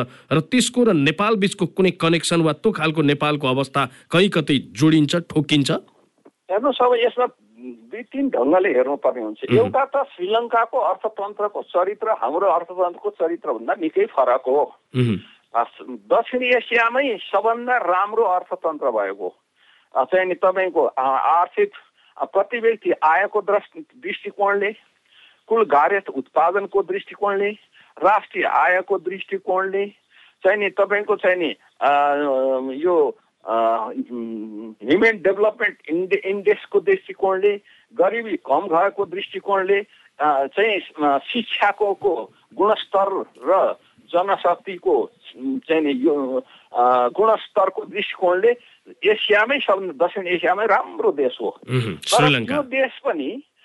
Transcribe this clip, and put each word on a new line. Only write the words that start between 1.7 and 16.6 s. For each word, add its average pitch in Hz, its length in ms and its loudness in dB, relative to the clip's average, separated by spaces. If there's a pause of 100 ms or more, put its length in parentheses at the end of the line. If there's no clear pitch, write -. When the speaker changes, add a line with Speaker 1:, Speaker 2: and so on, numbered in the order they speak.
Speaker 1:
कनेक्सन 170 500 0
वा 156 120 2
त्यो 214 180 -2
खालको 156 300 -2
नेपालको 143 460 0
अवस्था 131 420 0 (220)
कहीँ 185 180 4
कतै 147 280 0
जोडिन्छ, 151 580 2
ठोकिन्छ? 151 560 0 (800)
Speaker 2:
हेर्नुहोस्, 247 300 0
अब 247 140 4
यसमा 233 300 0 (340)
दुई 233 420 -14
तिन 269 280 -4
ढङ्गले 170 400 2
हेर्नुपर्ने 139 540 0
हुन्छ। 107 140 -8 (140)
Speaker 1:
मह्म। - 80 4
Speaker 2:
एउटा 262 260 2
त 277 300 -2
श्रीलङ्काको 226 640 -2
अर्थतन्त्रको 202 840 -4
चरित्र 190 480 -2
हाम्रो 185 380 0
अर्थतन्त्रको 175 640 -2
चरित्रभन्दा 165 720 -4
निकै 165 240 0
फरक 127 420 0
हो। 139 280 0 (220)
Speaker 1:
मह्म। 117 220 0 (360)
Speaker 2:
आ, 117 80 2
स-, - 260 -16
दक्षिण 233 540 -2
एसियामै 240 800 0